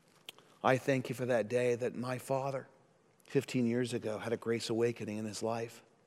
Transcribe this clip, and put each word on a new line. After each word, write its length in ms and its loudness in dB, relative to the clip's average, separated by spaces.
I 140 6
thank 300 0
you 60 -2
for 120 -4
that 220 2
day 260 2
that 220 -4
my 220 -4
father, 500 -4
fifteen 420 2
years 280 2
ago, 240 -2
had 140 -2
a 40 0
grace 340 -2
awakening 480 2
in 60 -4
his 180 -6
life. 400 -4